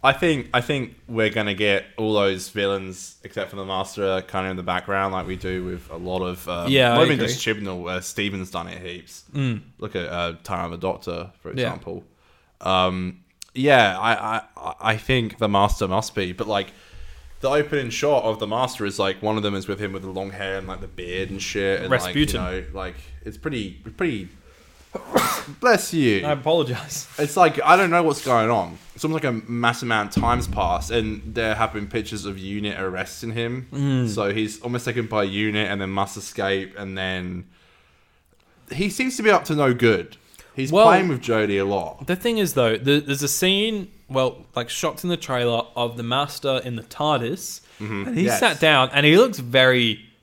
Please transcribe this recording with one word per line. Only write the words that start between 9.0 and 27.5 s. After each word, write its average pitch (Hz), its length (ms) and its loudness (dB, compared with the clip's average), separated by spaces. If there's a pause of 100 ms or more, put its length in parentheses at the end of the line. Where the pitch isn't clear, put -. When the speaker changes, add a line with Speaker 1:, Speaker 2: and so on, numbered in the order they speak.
Speaker 2:
Mm. 135 280 -2 (180)
Speaker 1:
Look - 160 -10
at, 87 120 -4
uh, 87 260 -4 (100)
Time 87 220 -6
of 85 60 -8
the 85 60 -10
Doctor, 87 540 -6 (100)
for - 80 -14
Speaker 2:
Yeah. - 40 -12 (120)
Speaker 1:
example. 90 380 -8 (580)
Um, 92 600 0 (340)
yeah, 127 440 6
I, 107 420 0 (140)
I, - 180 -10 (200)
I 107 40 0
think 117 420 -2
the 107 100 0
Master 101 380 2
must 98 280 -2
be, 92 160 -2
but, 101 160 -8
like, 101 200 -2 (720)
the 135 80 0
opening 147 420 0
shot 143 320 2
of 110 160 0
the 107 80 -4
Master 120 380 -2
is, 98 120 -4
like, 98 240 0
one 107 160 0
of 104 60 -2
them 104 120 0
is 98 120 -6
with 101 120 -4
him 98 140 -6
with 95 100 -8
the 95 60 -10
long 95 220 -8
hair 95 260 -6
and, 92 100 -8
like, 92 140 -10
the 95 60 -12
beard 90 420 -6
and 98 120 -8
shit, 98 400 0
and, 92 100 -2
Speaker 2:
Rasputin. 123 500 0
Speaker 1:
like, 92 140 -4
you 92 60 -6
know, - 120 -12
like, 92 220 -10 (280)
it's 107 140 -12
pretty, 113 340 -6 (240)
pretty. 127 340 -4 (640)
<coughs> - 680 -2
Bless 220 340 4
you. 120 320 4
Speaker 2:
I 151 60 0
apologize. 139 760 -2 (120)
Speaker 1:
It's 147 180 0
like, 160 260 6